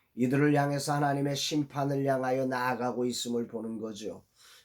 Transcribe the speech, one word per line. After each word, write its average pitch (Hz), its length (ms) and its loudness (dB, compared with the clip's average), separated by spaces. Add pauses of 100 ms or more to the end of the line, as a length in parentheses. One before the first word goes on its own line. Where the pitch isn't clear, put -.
(160)
이들을 135 380 4
향해서 143 420 2
하나님의 143 420 0
심판을 139 680 -2
향하여 131 420 2
나아가고 123 580 0
있음을 120 420 -2
보는 113 320 -8
거죠. 104 460 -10 (400)